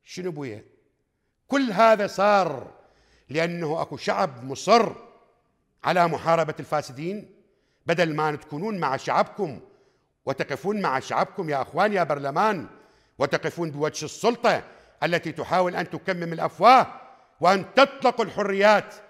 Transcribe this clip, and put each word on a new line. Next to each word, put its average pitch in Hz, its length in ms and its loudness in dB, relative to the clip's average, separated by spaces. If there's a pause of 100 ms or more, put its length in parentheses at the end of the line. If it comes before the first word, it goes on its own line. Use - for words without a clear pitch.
شنو 180 280 -10
بويا؟ 135 320 -10 (840)
كل 262 240 0
هذا 208 360 4
صار 185 640 0 (580)
لأنه 165 520 -2
أكو 147 160 -8
شعب 185 460 -4
مصر 185 500 2 (920)
على 170 240 2
محاربة 160 520 0
الفاسدين. 151 720 -6 (560)
بدل 165 300 0
ما 151 200 0
تكونون 180 420 -8
مع 139 200 -2
شعبكم 151 600 -2 (680)
وتقفون 156 560 -4
مع 135 180 0
شعبكم 151 500 -4
يا 139 120 -2
أخوان 190 320 -2
يا 180 100 0
برلمان، 147 640 -2 (520)
وتقفون 156 520 -2
بوجه 147 340 -6
السلطة 202 580 0 (400)
التي 165 280 -2
تحاول 170 440 0
أن 170 140 -4
تكمم 170 440 -6
الأفواه 175 540 4 (540)
وأن 185 240 4 (100)
تطلق 254 460 4
الحريات 202 720 2 (140)